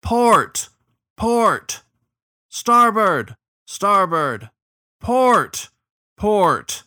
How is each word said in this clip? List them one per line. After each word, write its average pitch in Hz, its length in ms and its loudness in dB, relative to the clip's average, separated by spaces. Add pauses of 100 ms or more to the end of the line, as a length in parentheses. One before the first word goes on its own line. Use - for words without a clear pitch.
Port! 233 680 0 (480)
Port! 226 680 -2 (680)
Starboard! 214 840 0 (300)
Starboard! 165 840 -2 (520)
Port! 247 680 0 (460)
Port! 185 720 -2